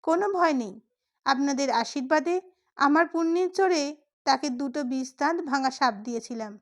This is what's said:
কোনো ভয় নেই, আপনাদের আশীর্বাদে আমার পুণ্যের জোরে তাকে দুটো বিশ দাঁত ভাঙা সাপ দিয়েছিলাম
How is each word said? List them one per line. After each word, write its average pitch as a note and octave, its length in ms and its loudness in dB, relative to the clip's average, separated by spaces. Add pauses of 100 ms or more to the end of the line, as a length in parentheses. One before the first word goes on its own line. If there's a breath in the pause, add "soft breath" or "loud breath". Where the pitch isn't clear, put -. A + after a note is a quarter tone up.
কোনো F#4+ 300 0
ভয় F4 200 2
নেই, A3 280 -4 (440)
আপনাদের C#4 460 0
আশীর্বাদে C#4+ 720 0 (360)
আমার D4+ 320 4
পুণ্যের E4+ 440 0
জোরে D#4+ 440 2 (280)
তাকে C#4 260 0
দুটো C4+ 340 -4
বিশ C4 340 -4
দাঁত D4+ 180 0
ভাঙা C4+ 340 -2
সাপ B3+ 240 0
দিয়েছিলাম A3 680 -10